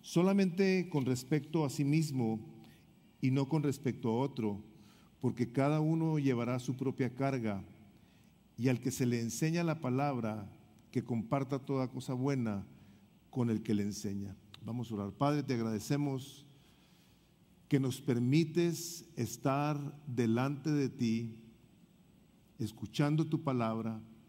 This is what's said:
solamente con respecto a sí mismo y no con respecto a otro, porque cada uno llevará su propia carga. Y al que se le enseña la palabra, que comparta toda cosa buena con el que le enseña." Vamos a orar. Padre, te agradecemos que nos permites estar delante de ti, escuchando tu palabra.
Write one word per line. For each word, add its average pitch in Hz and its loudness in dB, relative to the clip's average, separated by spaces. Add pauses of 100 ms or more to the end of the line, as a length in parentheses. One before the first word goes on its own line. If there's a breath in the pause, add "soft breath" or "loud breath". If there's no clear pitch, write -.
solamente 185 4
con 139 0
respecto 147 0
a 135 0
sí - -2
mismo 135 2 (840 loud breath)
y 131 4
no 135 2
con 156 2
respecto 127 0
a 113 2
otro, 110 -2 (600 loud breath)
porque 120 0
cada 147 2
uno 160 2
llevará 123 2
su 123 -4
propia 123 0
carga. 120 0 (960 loud breath)
Y 123 2
al 123 2
que 131 0
se 127 0
le 120 2
enseña 160 0
la 156 0
palabra, 123 -2 (440)
que 123 0
comparta 131 0
toda 131 -2
cosa 131 -6
buena 123 0 (640 loud breath)
con 120 0
el 110 2
que 113 0
le 101 2
enseña." 98 -6 (260)
Vamos 117 -6
a 110 -6
orar. 98 -4
Padre, 147 2
te 131 -2
agradecemos 123 -2 (1200 soft breath)
que 139 4
nos 127 -2
permites 156 0 (100)
estar 143 -2
delante 127 0
de 143 2
ti, 113 -2 (1200)
escuchando 147 0
tu 160 -2
palabra. 113 -2 (260)